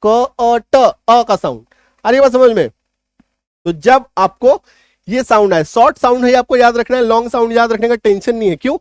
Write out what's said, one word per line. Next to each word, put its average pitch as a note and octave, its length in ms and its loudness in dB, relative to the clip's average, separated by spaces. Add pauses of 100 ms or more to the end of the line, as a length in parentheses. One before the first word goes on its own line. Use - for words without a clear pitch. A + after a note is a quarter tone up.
क A#3 340 0
अ A#3+ 180 0
ट, - 180 -8 (340)
अ A#3+ 140 4
का A3 120 -2
साउंड। C3 260 -6 (440)
आ G#3+ 40 -4
रही B3 100 2
बात C#4 120 4
समझ B3+ 200 4
में? F3+ 180 -2 (960)
तो E3+ 60 -6
जब A3 340 0 (120)
आपको B3 460 0 (460)
ये B3 140 -4
साउंड G#3 300 0
आए, D#3+ 100 0
शॉर्ट A#3 340 0
साउंड B3 280 -2
है, B3 80 2
आपको B3+ 220 0
याद A#3+ 220 2
रखना A#3+ 200 -4
है, B3+ 60 0
लॉन्ग A#3 260 -2
साउंड A#3 240 -4
याद A#3 180 0
रखने A3 160 -4
का A#3+ 80 0
टेंशन G#3+ 400 -2
नहीं A3 140 -4
है। E3+ 60 -2
क्यों? C4 260 -6